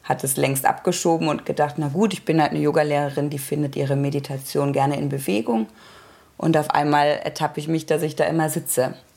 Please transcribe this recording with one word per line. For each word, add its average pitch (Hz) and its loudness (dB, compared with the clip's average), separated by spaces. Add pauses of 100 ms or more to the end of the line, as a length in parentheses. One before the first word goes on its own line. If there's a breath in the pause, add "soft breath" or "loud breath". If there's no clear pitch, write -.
hat - -2
es 143 -2
längst 135 0
abgeschoben 165 2
und 139 -2
gedacht, 147 0
„Na 151 -2
gut, 185 2
ich - -10
bin 160 2
halt 147 4
eine 151 -2
Yogalehrerin, 147 2
die 143 -6
findet 147 -4
ihre 139 0
Meditation 139 -2
gerne 139 2
in 143 -2
Bewegung.“ 139 0 (720 loud breath)
Und 160 2
auf 147 0
einmal 147 2 (160)
ertappe 156 -4
ich 147 -8
mich, 160 -2
dass 147 0
ich 156 -4
da 156 2
immer 160 0
sitze - -2 (240)